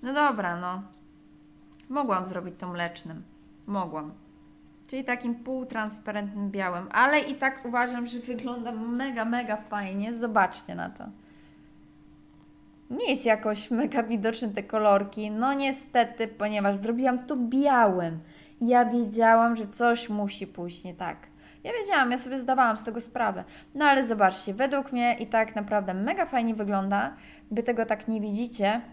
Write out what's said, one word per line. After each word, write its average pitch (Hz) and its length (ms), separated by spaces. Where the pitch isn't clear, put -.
No 247 100
dobra, 208 480
no. 180 220
Mogłam 220 380
zrobić 180 300
to 185 100
mlecznym. 170 540
Mogłam. 165 460
Czyli 269 160
takim 240 300
półtransparentnym 214 1160
białym. 190 420
Ale 277 280
i 294 140
tak 269 300
uważam, 247 420
że 240 120
wygląda 240 540
mega, 233 520
mega 226 320
fajnie. 208 580
Zobaczcie 214 600
na 175 160
to. - 140
Nie 427 200
jest - 140
jakoś 214 460
mega 254 320
widoczne 226 460
te 202 140
kolorki. 208 680
No 233 220
niestety, 262 760
ponieważ 208 480
zrobiłam 240 500
to 294 100
białym. 233 840
Ja 240 240
wiedziałam, 226 720
że 220 120
coś 240 400
musi 202 380
pójść 175 380
nie 180 100
tak. 165 220
Ja - 80
wiedziałam, 392 380
ja 254 80
sobie 262 200
zdawałam 254 380
z 214 80
tego 226 160
sprawę. 202 440
No 285 100
ale 269 220
zobaczcie, 202 480
według 269 380
mnie 240 280
i 226 60
tak 220 300
naprawdę 202 380
mega 302 320
fajnie 233 280
wygląda. 202 580
Wy 214 120
tego 233 240
tak 214 220
nie 220 120
widzicie. 214 600